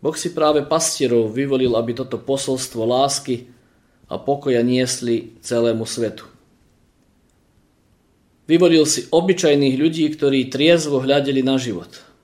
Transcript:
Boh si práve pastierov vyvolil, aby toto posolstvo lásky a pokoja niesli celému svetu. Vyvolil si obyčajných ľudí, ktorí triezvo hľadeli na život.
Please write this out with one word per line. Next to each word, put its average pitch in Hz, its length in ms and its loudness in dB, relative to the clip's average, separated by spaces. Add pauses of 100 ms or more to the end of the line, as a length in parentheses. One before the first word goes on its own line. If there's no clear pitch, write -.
Boh 151 160 -4
si 175 160 -6
práve 151 320 2
pastierov 120 640 0
vyvolil, 131 480 0
aby 117 160 -2
toto 127 240 -8
posolstvo 131 640 -4
lásky 123 640 -2 (640)
a - 80 -8
pokoja 135 480 0
niesli 123 720 -2
celému 117 480 -2
svetu. - 400 -6 (2250)
Vyvolil 165 400 4
si 135 240 -2
obyčajných 151 680 2
ľudí, 160 340 0
ktorí 135 400 0
triezvo 151 480 2
hľadeli 135 400 0
na 131 160 2
život. 113 320 -6 (360)